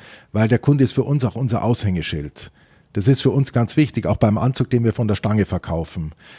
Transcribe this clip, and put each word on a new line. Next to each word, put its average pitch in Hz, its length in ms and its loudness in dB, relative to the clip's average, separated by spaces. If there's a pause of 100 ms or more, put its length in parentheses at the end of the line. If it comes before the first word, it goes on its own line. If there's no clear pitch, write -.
(320)
Weil 110 160 2
der 117 100 4
Kunde 139 260 4
ist - 80 0
für 131 100 0
uns 139 240 0
auch 98 80 -2
unser 113 280 -2
Aushängeschild. 87 880 -2 (440)
Das 101 140 0
ist 135 120 4
für 131 100 2
uns 135 220 0
ganz 117 240 -2
wichtig, 147 300 0
auch 101 100 0
beim 107 220 2
Anzug, 127 320 -2
den 117 140 2
wir 113 100 0
von 117 120 -2
der 104 100 0
Stange 107 280 0
verkaufen. 82 680 -6 (260)